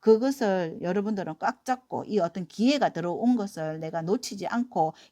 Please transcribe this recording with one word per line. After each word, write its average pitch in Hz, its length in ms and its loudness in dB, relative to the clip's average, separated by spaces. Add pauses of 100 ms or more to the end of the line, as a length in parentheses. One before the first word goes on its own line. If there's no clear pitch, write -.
그것을 220 840 4
여러분들은 190 580 -2
꽉 240 240 -4
잡고 254 420 -6
이 208 140 0
어떤 170 260 -2
기회가 240 440 2
들어온 175 460 0
것을 160 440 -6
내가 160 220 -6
놓치지 202 440 -2
않고 196 480 -2 (180)